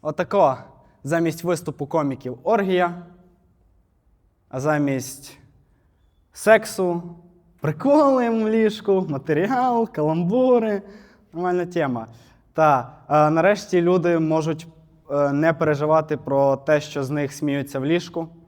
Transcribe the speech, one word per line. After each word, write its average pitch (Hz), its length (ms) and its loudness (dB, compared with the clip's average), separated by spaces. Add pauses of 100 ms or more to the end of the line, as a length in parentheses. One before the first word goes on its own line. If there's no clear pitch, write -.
Отако, 156 560 0 (460)
замість 165 400 -2
виступу 156 420 -4
коміків 131 560 -4
оргія, 180 600 0 (1500)
а 131 120 -10
замість 143 760 -4 (960)
сексу 196 720 0 (580)
приколи 262 680 2
в 220 180 0
ліжку, 214 600 2
матеріал, 226 800 0
каламбури. 202 920 0 (500)
Нормальна 180 340 -2
тема. 135 400 -4 (460)
Та, 139 400 2 (180)
е, 151 200 4
нарешті 180 520 2
люди 175 360 2
можуть, 160 480 -2 (440)
е, 143 220 0
не 160 200 2
переживати 156 640 0
про 139 400 0
те, 147 240 0
що 143 240 -8
з 131 60 -8
них 143 220 -4
сміються 139 460 -6
в 131 60 -6
ліжку. 165 440 -4 (200)